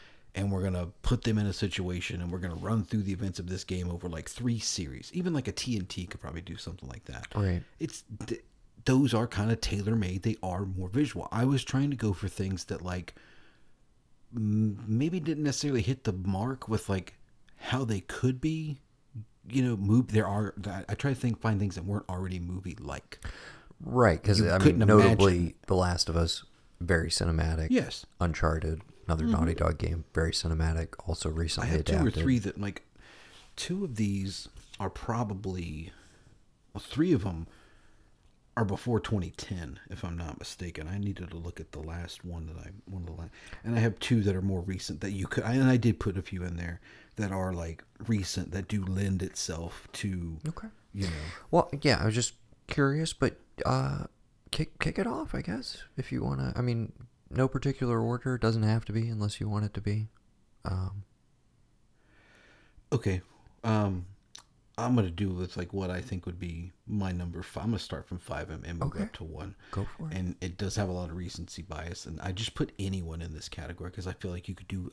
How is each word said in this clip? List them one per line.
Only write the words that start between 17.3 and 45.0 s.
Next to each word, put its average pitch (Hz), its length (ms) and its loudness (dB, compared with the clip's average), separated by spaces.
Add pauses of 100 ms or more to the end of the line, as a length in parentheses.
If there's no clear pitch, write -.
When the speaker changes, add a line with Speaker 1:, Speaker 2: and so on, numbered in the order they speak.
Speaker 1:
how 131 260 -2
they 107 160 0
could 127 400 -2
be, 156 400 -2 (720)
you 127 140 2
know, 123 120 2
move. 107 380 4
There 107 140 6
are, 101 260 0 (120)
I, 101 220 -6
I - 80 -2
try 139 160 0
to 123 80 -2
think, 120 220 0
find 107 180 2
things 98 160 0
that 85 80 -8
weren't 101 240 -2
already 90 320 -4
movie-like. 85 800 -8 (600)
Speaker 2:
Right, 120 440 6
'cause, 101 160 8
Speaker 1:
You 85 100 8
Speaker 2:
I 85 40 6
mean, 95 80 6
Speaker 1:
couldn't 95 260 8
Speaker 2:
notably, 104 500 10
Speaker 1:
imagine. 85 160 2 (140)
Speaker 2:
The 98 80 4
Last 87 340 4
of 80 60 2
Us, 85 280 2 (380)
very 85 280 4
cinematic. 80 600 2
Speaker 1:
Yes. - 380 2 (120)
Speaker 2:
Uncharted, 80 640 2 (240)
another 85 200 2
Speaker 1:
Mm-hmm. 226 80 4
Speaker 2:
Naughty 82 200 4
Dog 82 240 2
game, 82 280 -2 (100)
very 80 160 2
cinematic, 80 640 0 (120)
also 87 220 -2
Speaker 1:
I 80 40 -4
Speaker 2:
recently 80 360 0
Speaker 1:
have 78 160 2
two - 80 2
or - 60 4
Speaker 2:
adapted. 113 240 2
Speaker 1:
three 127 160 4
that, 98 200 -6
like, 101 280 -6 (680)
two 190 280 -4
of 135 120 -6
these 98 540 -2 (300)
are 95 100 -2
probably, 92 1000 -4 (800)
well, 107 100 -8
three 170 280 2
of 104 120 4
'em 85 220 -4 (1120)
are 113 100 4
before 104 340 0
twenty 90 300 -2
ten, 85 500 -8 (120)
if - 120 -10
I'm 85 140 -6
not 85 220 -8
mistaken. 82 480 -10
I 98 100 -4
needed 98 320 -4
to 80 80 -10
look 85 220 -10
at 80 120 -12
the - 120 -12
last 85 420 -8
one 85 220 -8
that 80 100 -10
I, 82 140 -12 (140)
one 92 180 -8
of 85 40 -10
the 85 60 -10
la-, 85 160 -10 (340)
and 117 120 0
I 117 40 4
have 113 200 4
two 117 220 4
that 98 140 4
are 92 60 0
more 95 200 2
recent 92 400 -6